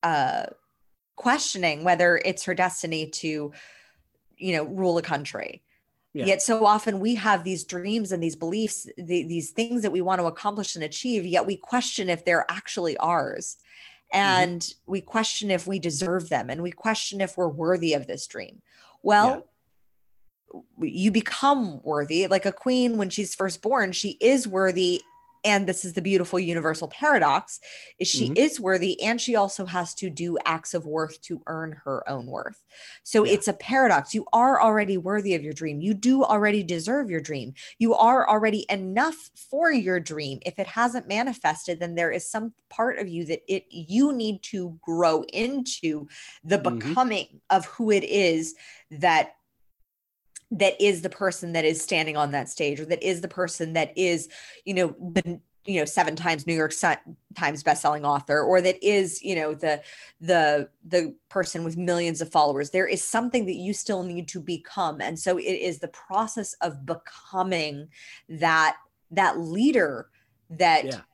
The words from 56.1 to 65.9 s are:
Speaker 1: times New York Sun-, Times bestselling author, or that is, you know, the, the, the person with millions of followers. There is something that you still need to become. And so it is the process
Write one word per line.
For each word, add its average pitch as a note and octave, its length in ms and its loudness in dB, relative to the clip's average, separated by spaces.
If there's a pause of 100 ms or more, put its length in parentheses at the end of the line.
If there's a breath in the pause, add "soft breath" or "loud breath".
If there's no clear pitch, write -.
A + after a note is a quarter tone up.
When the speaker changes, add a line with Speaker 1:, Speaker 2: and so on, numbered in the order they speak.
Speaker 1:
times D#3+ 320 -4
New E3 80 -2
York D#3 200 0
Sun-, E3 240 0 (380)
Times D3+ 280 -4
bestselling D3+ 400 2
author, C#3+ 380 2
or F#3 180 6
that F#3 260 0
is, G3 380 2
you F#3+ 100 -4
know, D#3 200 -2
the, D3+ 280 -2 (380 loud breath)
the, D#3 480 4 (180)
the E3 300 0 (140)
person E3+ 340 -4
with E3 140 -4
millions E3+ 420 0
of D#3+ 100 -6
followers. C#3+ 420 2
There F#3 140 2
is F3+ 160 -2
something A#3 440 0
that F3+ 100 -4
you F3+ 160 -6
still G3 320 -4
need F3 240 -8
to F3 140 -10
become. D#3+ 580 -4
And D3+ 180 -6
so F3+ 200 0
it - 80 -4
is F#3 340 -2
the - 80 -8
process G#3+ 680 -4